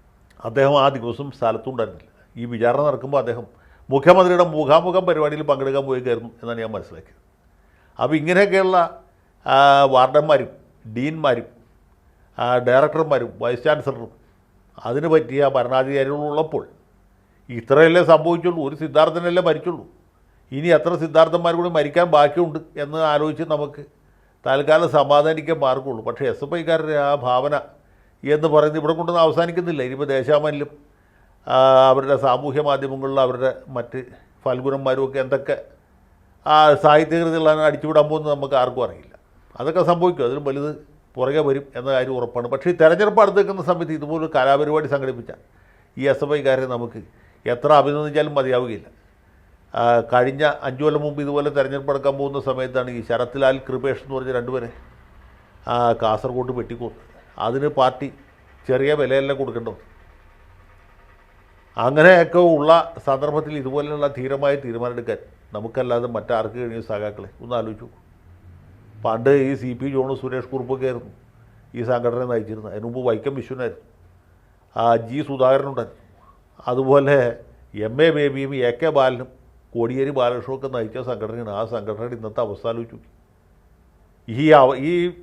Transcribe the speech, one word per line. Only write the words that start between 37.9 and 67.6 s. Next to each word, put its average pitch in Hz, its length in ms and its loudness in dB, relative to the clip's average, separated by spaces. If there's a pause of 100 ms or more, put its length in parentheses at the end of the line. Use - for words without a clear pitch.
പോകുന്നത് 151 240 -4
നമുക്ക് 139 220 -4
ആർക്കും 127 280 -2
അറിയില്ല. - 320 -12 (440)
അതൊക്കെ 160 240 -2
സംഭവിക്കും, 170 420 0
അതിലും 139 180 -4
വലുത് 143 440 -8 (280)
പുറകെ 135 260 0
വരും 139 220 0 (120)
എന്ന 131 160 -6
കാര്യം 131 260 0
ഉറപ്പാണ്. 120 300 -4
പക്ഷേ 135 220 -2
ഈ 180 40 2
തെരഞ്ഞെടുപ്പ് 175 480 4
അടുത്ത് 196 160 4
നിൽക്കുന്ന 190 240 0
സമയത്ത് 165 300 -2
ഇതുപോലെ 156 440 -6
കലാപരിപാടി 147 520 2
സംഘടിപ്പിച്ച 131 440 -6 (680)
ഈ 131 100 -2
എസ് 139 160 0
എഫ് 147 100 -2
ഐക്കാരെ 131 320 0
നമുക്ക് 120 360 -8 (440)
എത്ര 123 280 0
അഭിനന്ദിച്ചാലും 147 640 0
മതിയാവുകയില്ല. 127 640 -4 (760)
ആ, 117 260 2 (120)
കഴിഞ്ഞ 139 380 2 (100)
അഞ്ചു 131 220 -6
കൊല്ലം 151 180 2
മുമ്പ് 147 200 -6
ഇതുപോലെ 143 280 -2
തെരഞ്ഞെടുപ്പ് 139 420 -2
നടക്കാൻ 139 260 -2
പോകുന്ന 139 220 -4
സമയത്താണ് 127 520 -4
ഈ 120 180 -8
ശരത്ലാൽ 131 600 0
കൃപേഷ് 131 340 -4
എന്ന് 135 120 -10
പറഞ്ഞ 131 160 -6
രണ്ടുപേരെ, 123 380 -6 (960)
ആ, 120 260 2
കാസർഗോഡ് 123 580 -2
വെട്ടിക്കൊന്നു. 120 480 -10 (400)
അതിന് 135 280 -2
പാർട്ടി 135 460 0 (540)
ചെറിയ 135 260 0
വിലയെല്ലാം 139 440 0
കൊടുക്കേണ്ടി 117 340 -8
വന്നു. - 120 -20 (1900)
അങ്ങനെയൊക്കെ 165 640 6
ഉള്ള 160 540 4 (120)
സന്ദർഭത്തിൽ 147 520 -2
ഇതുപോലെയുള്ള 143 500 -4
ധീരമായ 135 480 -2
തീരുമാനമെടുക്കാൻ 120 600 -6 (360)
നമുക്കല്ലാതെ 120 540 -4
മറ്റാർക്ക് 117 480 -4
കഴിയും 113 280 -8
സഖാക്കളെ? 104 460 -8 (120)
ഒന്ന് 120 140 -8
ആലോചിച്ചു. 110 320 -8 (1200)